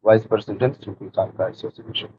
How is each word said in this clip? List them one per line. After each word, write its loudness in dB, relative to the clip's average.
वाइस 6
प्रेसिडेंट -2
सूफी -14
खानका -2
एसोसिएशन। -10